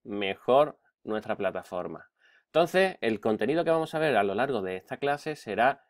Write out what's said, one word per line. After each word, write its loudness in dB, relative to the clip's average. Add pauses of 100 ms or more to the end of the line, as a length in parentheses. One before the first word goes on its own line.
mejor 2 (260)
nuestra -4
plataforma. -6 (340)
Entonces, 0
el 0
contenido 0
que 0
vamos 0
a -2
ver 2
a 4
lo 0
largo 0
de -4
esta -10
clase -4
será 0